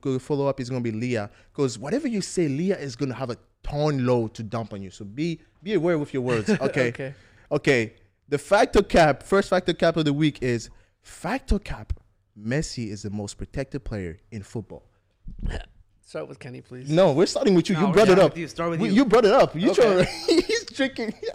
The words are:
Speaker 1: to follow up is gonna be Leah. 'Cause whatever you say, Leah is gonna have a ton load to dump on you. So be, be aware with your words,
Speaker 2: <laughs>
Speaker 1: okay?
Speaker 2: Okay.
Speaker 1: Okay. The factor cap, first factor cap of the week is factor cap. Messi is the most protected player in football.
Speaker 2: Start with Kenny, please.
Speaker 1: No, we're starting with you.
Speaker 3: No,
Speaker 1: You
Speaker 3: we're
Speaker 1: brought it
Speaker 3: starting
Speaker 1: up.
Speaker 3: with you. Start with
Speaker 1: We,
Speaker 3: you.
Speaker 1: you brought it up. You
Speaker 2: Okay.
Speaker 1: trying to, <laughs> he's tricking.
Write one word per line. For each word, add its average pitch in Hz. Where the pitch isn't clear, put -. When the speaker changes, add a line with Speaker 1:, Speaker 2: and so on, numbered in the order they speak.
Speaker 1:
to 131
follow 139
up 139
is 120
gonna 127
be 120
Leah. 110
'Cause 127
whatever 247
you 220
say, 170
Leah 170
is 139
gonna 131
have 127
a 104
ton 143
load 120
to 117
dump 110
on 98
you. 92
So -
be, 147
be 202
aware 170
with 147
your 131
words, 120
Speaker 2:
<laughs> 202
Speaker 1:
okay? 135
Speaker 2:
Okay. 131
Speaker 1:
Okay. 135
The 143
factor 202
cap, 151
first 196
factor 180
cap 165
of 160
the 147
week 147
is 120
factor -
cap. -
Messi 117
is 101
the 107
most 101
protected -
player 92
in 107
football. 90
Speaker 2:
Start 156
with 139
Kenny, 127
please. 127
Speaker 1:
No, 165
we're 160
starting -
with 165
you. 196
Speaker 3:
No, 160
Speaker 1:
You 202
Speaker 3:
we're 180
Speaker 1:
brought 202
it 190
Speaker 3:
starting 180
Speaker 1:
up. 147
Speaker 3:
with 165
you. 160
Start 170
with 165
Speaker 1:
We, -
Speaker 3:
you. 196
Speaker 1:
you 277
brought 226
it 196
up. 214
You 208
Speaker 2:
Okay. -
Speaker 1:
trying 190
to, -
<laughs> -
he's 440
tricking. 240